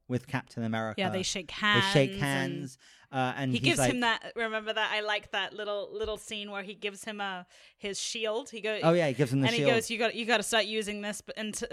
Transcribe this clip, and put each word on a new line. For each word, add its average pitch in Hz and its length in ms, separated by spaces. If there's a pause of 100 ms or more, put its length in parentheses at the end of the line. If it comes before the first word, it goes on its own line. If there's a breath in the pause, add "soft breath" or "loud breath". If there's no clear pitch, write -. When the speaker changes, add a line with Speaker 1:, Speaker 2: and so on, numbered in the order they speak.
Speaker 1:
with 123 220
Captain 120 340
America. 110 380
Speaker 2:
Yeah, 185 80
they 185 160
shake 180 240
Speaker 1:
They 208 320 (120)
shake 139 200
Speaker 2:
hands - 0
and 196 100
Speaker 1:
hands, 139 560 (320 loud breath)
uh, 131 240
and 135 180
Speaker 2:
he 240 60
Speaker 1:
he's - 60
Speaker 2:
gives 339 140
Speaker 1:
like 127 140
Speaker 2:
him 247 80
that. 233 360
Remember 220 380
that? 214 180
I 214 80
like 208 300
that 196 240
little, 208 360
little 214 280
scene 208 320
where 196 120
he 196 120
gives 196 300
him 208 140
a, 190 280 (320 loud breath)
his 202 200
shield. 220 520
He 226 100
go-, 214 220
Speaker 1:
Oh, 165 100
yeah, 170 160
he 131 60
gives 127 180
him 135 80
the 135 60
Speaker 2:
and 226 100
Speaker 1:
shield. 180 140
Speaker 2:
he 240 40
goes, 226 160
"You 233 80
got, 226 160
you 226 120
gotta 220 160
start 214 240
using 208 340
this, 208 220
b-, - 120
and 214 200
t-, 233 180